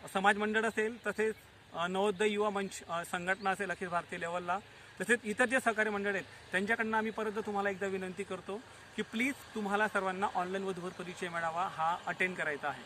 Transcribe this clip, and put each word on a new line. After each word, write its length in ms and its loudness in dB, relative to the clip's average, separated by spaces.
समाज 240 6
मंडळ 280 2
असेल, 420 0
तसेच, 280 2
अ, 140 0
नवोदय 420 2
युवा 200 2
मंच, 400 -4
अ, 220 -2
संघटना 380 0
असेल 220 0
अखिल 160 -4
भारतीय 320 -2
लेव्हलला, 400 -2
तसेच 220 4
इतर 220 2
जे 200 2
सहकारी 240 4
मंडळ 240 0
आहेत 100 0
त्यांच्याकडनं 460 2
आम्ही 140 2
परत 200 -2
तुम्हाला 240 0
एकदा 180 -2
विनंती 360 -4
करतो 380 -8
की 60 -2
प्लीज 320 0
तुम्हाला 320 2
सर्वांना 480 0
ऑनलाइन 280 0
वधूवर 260 -4
परिचय 400 -8
मेळावा 380 0
हा 300 0
अटेंड 280 0
करायचा 320 -2
आहे. 180 -6